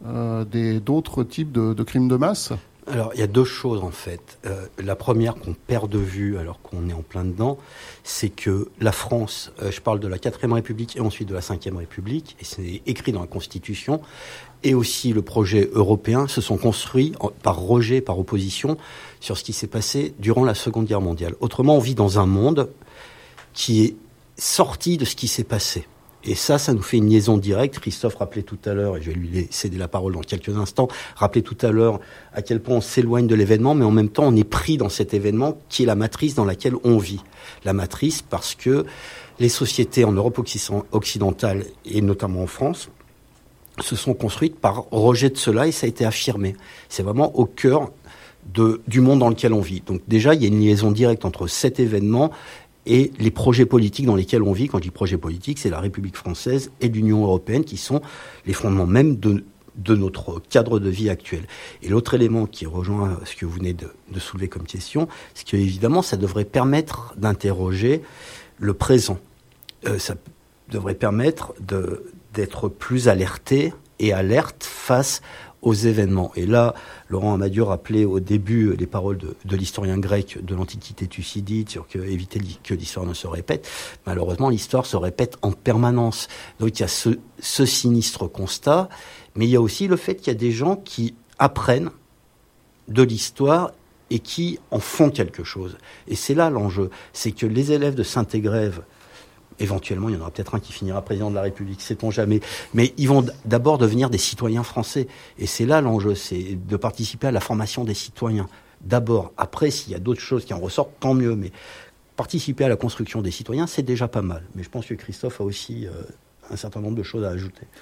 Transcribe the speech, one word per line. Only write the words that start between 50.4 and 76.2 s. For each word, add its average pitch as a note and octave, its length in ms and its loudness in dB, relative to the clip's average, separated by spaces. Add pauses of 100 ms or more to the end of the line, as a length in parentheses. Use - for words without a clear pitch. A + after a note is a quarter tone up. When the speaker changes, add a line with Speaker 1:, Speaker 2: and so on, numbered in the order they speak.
Speaker 2:
y A#2 40 6
a - 20 4
une G#2+ 140 4
liaison G#2 280 6
directe A#2 360 4
entre F2+ 220 -4
cet B2+ 340 0
événement A2 500 2 (540)
et B2+ 320 4
les A2 140 2
projets A#2+ 340 6
politiques A#2+ 400 4
dans G#2+ 120 4
lesquels G2+ 260 2
on G2+ 80 2
vit. G#2 160 0
Quand A#2+ 100 -2
je F2 60 -2
dis F2 80 -8
projets F#2 260 -2
politiques, E2+ 400 -6
c'est - 120 -2
la D#2+ 100 -2
République G2 380 -6
française B2+ 520 -4 (120)
et B2+ 80 2
l'Union G#2+ 340 4
européenne G#2 400 2
qui G2 140 -10
sont C#3+ 240 -2 (440)
les G2+ 60 -4
fondements G2 340 2
même C3 300 6
de, G2+ 300 2 (320)
de G#2 180 4
notre F#2+ 540 -2
cadre A2+ 300 4
de G2 100 0
vie G#2 200 0
actuel. F2+ 380 -6 (340)
Et - 60 -8
l'autre A2+ 260 2
élément A2+ 320 4
qui - 200 -10
rejoint F#2 580 -2
ce - 140 -14
que - 80 -6
vous E2+ 80 -6
venez F2+ 180 -2
de, F2 160 -8 (240)
de F#2 80 -8
soulever F#2 300 -8
comme E2+ 160 -10
question, D3 420 -4 (260)
c'est - 140 -18
qu'évidemment, G2+ 540 2
ça C#3+ 160 -2
devrait F#2+ 260 0
permettre C#3+ 720 0
d'interroger G2 840 0 (580)
le G#2 140 0
présent. A2+ 440 4 (720)
Euh, G#2 100 0
ça G#2 180 -6 (540)
devrait G2 260 -4
permettre A#2+ 640 0
de, F#2 500 -6 (220)
d'être G#2 340 -4
plus B2 400 0
alerté A#2+ 640 2 (260)
et G#2+ 120 2
alerte G2 540 0
face - 560 -2 (400)
aux A#2 120 2
événements. G2+ 600 2